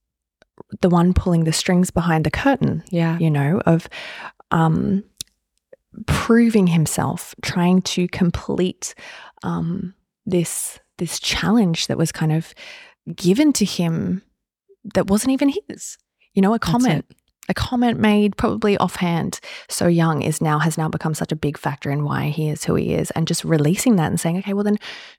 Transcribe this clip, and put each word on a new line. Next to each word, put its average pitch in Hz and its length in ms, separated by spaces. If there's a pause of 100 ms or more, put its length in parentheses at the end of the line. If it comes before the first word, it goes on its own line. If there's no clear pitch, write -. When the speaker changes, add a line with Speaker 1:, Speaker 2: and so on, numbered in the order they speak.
(800)
Speaker 1:
the 185 80
one 175 240
pulling 170 320
the 160 80
strings 180 380
behind 165 340
the 151 60
curtain, 208 600
Speaker 2:
Yeah. 170 280
Speaker 1:
you 165 120
know, 147 360
of, 165 220 (640)
um, 185 540 (1000)
proving 226 640
himself, 165 720
trying 180 400
to 180 260
complete, - 840 (480)
um, 175 520 (320)
this, - 520 (200)
this - 220
challenge 180 680
that - 120
was 160 140
kind 156 200
of 160 220 (600)
given 226 380
to - 120
him 180 580 (720)
that 170 140
wasn't 214 240
even 277 200 (160)
his. - 280 (360)
You 196 100
know, 196 120
a 226 40
Speaker 2:
That's 180 120
Speaker 1:
comment, 226 400
Speaker 2:
it. - 60 (320)
Speaker 1:
a 180 60
comment 240 460
made 208 360
probably 208 420
offhand, 175 600 (300)
"So - 180
young," 165 360
is 156 180
now, 151 180
has 156 180
now 160 120
become 160 260
such - 160
a 156 60
big 147 200
factor 143 340
in 143 140
why 143 260
he 151 180
is 151 160
who 165 100
he 160 200
is, 170 180
and 165 160
just - 160
releasing 160 520
that 160 140
and 165 80
saying, 170 200
"Okay, 196 160
well 202 100
then, 208 140 (400)